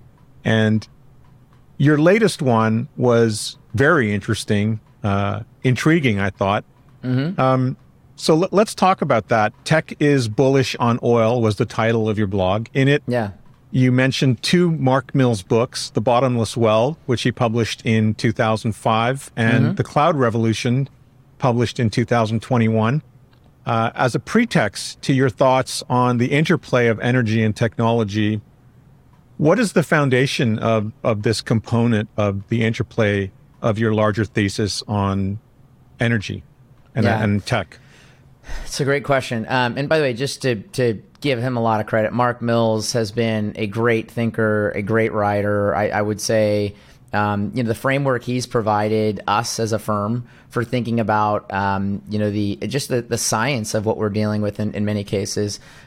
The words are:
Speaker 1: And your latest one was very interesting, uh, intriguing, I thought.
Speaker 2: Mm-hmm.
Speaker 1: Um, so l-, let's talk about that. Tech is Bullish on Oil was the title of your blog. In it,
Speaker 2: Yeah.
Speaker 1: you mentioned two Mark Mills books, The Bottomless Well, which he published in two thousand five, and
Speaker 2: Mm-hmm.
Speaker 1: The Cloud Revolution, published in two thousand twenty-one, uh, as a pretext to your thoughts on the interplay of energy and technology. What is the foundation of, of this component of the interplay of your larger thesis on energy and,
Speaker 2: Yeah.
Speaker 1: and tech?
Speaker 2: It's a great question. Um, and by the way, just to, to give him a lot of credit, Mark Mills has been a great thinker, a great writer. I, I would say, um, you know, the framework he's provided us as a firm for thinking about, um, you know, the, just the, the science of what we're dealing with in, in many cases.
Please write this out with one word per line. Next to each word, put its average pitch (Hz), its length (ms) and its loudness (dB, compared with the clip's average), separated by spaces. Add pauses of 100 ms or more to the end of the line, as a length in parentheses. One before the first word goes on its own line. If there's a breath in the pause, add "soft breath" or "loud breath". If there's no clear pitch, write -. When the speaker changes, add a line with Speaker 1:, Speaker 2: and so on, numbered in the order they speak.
(440)
Speaker 1:
And 110 420 2 (920)
your 147 200 4
latest 185 440 2
one 113 540 2
was 117 600 0 (180)
very 135 380 2
interesting, 104 680 -2 (220)
uh, 101 380 -2 (220)
intriguing, 131 580 2
I 98 100 0
thought. 101 340 -2 (380)
Speaker 2:
Mm-hmm. 131 380 -2
Speaker 1:
Um, 131 360 2 (400)
so 165 260 2
l-, 190 100 -2
let's 208 220 2
talk - 260 2
about 135 280 0
that. 110 260 2 (100)
Tech 160 340 0
is 143 300 2
Bullish 135 500 2
on 117 240 2
Oil 120 380 2
was 107 160 2
the - 80 0
title 113 420 0
of 107 120 -2
your 107 80 0
blog. 98 480 0
In 135 120 2
it, 143 200 2
Speaker 2:
Yeah. 117 240 -2 (400)
Speaker 1:
you 127 220 4
mentioned 131 500 2
two 175 300 2
Mark 135 420 0
Mills 123 280 2
books, - 460 -2
The 117 140 -4
Bottomless 120 520 0
Well, 117 520 2
which 123 160 -2
he 123 100 2
published 117 540 -2
in 110 280 2
two 117 180 -2
thousand 110 400 -2
five, 117 640 -2
and 117 280 2
Speaker 2:
Mm-hmm. 170 120 0
Speaker 1:
The 117 80 -2
Cloud 156 320 2
Revolution, 120 720 0 (520)
published 120 420 0
in 113 80 2
two 117 160 0
thousand 113 380 0
twenty-one, 113 600 2 (640)
uh, 117 300 0
as 127 200 0
a 147 60 -2
pretext - 840 -2
to 139 120 0
your 131 160 2
thoughts 131 580 0
on 123 300 2
the 123 140 2
interplay 143 560 2
of 107 120 0
energy 120 420 0
and 107 140 0
technology. 107 840 0 (960)
What 165 200 4
is 220 140 0
the 180 100 2
foundation 135 760 2
of, 110 340 0 (100)
of 107 200 0
this 113 180 0
component 117 800 0
of 101 300 -2
the 117 140 0
interplay 104 680 -2 (320)
of 110 160 0
your 110 160 0
larger 107 320 2
thesis 101 600 -2
on 98 520 -2 (600)
energy 110 440 -2 (520)
and, 113 120 0
Speaker 2:
Yeah. 113 160 0
Speaker 1:
and 104 240 0
tech? - 320 -4 (840 soft breath)
Speaker 2:
It's - 160 -10
a 143 40 -2
great 139 200 -2
question. 123 440 -2
Um, 123 300 -2
and 139 100 -4
by 160 100 2
the 151 60 0
way, 127 80 0
just 127 300 -6
to, 123 140 0 (160)
to 117 280 0 (200)
give 135 180 0
him 123 180 -4
a 117 60 -2
lot 110 180 0
of 107 60 -6
credit, 110 260 0
Mark 120 300 -2
Mills 113 500 0
has 113 200 -2
been 110 440 -2
a 110 100 -4
great 113 440 0
thinker, 110 640 0
a 104 80 -4
great 110 300 0
writer. 101 600 0
I, 104 140 0
I 107 140 -2
would 104 180 -2
say, 104 540 0 (380 loud breath)
um, 104 420 -2
you 127 80 -2
know, 113 60 -2
the 113 60 -2
framework 135 480 -2
he's 123 240 -4
provided 107 800 0
us 107 320 -2
as 113 140 -2
a 107 60 -2
firm 107 480 -4 (220 loud breath)
for 120 160 -4
thinking 117 340 -2
about, 107 540 0
um, 98 560 -2
you 104 100 -4
know, 104 120 0
the, 101 260 -2
just 120 320 -6
the, 120 140 -2
the 113 160 -4
science 117 560 -2
of 107 120 -2
what 110 100 0
we're 107 140 -2
dealing 107 320 -2
with 101 160 -4
in, 107 160 -4
in 104 100 -2
many 104 200 -2
cases. 101 560 -4 (260 loud breath)